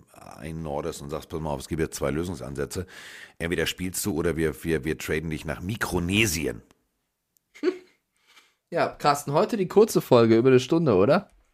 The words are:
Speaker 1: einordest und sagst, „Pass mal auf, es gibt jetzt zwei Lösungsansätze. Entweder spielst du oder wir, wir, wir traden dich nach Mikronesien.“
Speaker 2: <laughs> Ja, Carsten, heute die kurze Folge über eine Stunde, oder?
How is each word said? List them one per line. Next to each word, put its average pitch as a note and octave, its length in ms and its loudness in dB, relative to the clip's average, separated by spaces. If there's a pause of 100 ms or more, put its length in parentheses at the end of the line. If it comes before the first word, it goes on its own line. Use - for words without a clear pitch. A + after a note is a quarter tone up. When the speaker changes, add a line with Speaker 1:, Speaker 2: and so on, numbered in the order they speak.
(120)
Speaker 1:
einordest D#2+ 880 -8
und C#2+ 80 -12
sagst, D2 220 -10
„Pass D#2+ 100 -6
mal D#2 120 -4
auf, C2+ 80 -6
es - 80 -16
gibt D#2+ 120 -4
jetzt D2+ 160 -4
zwei C#2 140 -2
Lösungsansätze. C#2+ 760 -6 (520)
Entweder E2 260 -2
spielst F2+ 400 -6
du G#2 80 -2
oder E2 240 -2
wir, D#2+ 260 -2
wir, D#2 220 -2
wir D2+ 140 -4
traden D#2+ 320 -6
dich D2+ 160 -8
nach D2+ 160 -8
Mikronesien.“ F2 1000 -2 (1000)
Speaker 2:
<laughs> - 0 - (1080)
Ja, D#3 180 0
Carsten, - 440 -2
heute G3+ 240 0
die F#3+ 120 -2
kurze G#3+ 320 4
Folge A#2 360 6
über B2 120 6
eine B2+ 120 8
Stunde, D#3 340 2
oder? B2+ 360 4 (240)